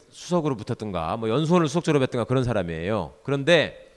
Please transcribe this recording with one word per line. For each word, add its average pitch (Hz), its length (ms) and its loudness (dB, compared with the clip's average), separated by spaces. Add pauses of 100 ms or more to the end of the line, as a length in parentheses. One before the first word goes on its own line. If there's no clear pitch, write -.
수석으로 151 480 -2
붙었든가 101 600 -4
뭐 113 100 -4
연수원을 156 400 2
수석 156 160 -2
졸업했든가 131 400 2
그런 127 200 0
사람이에요. 90 680 -2 (120)
그런데 139 720 2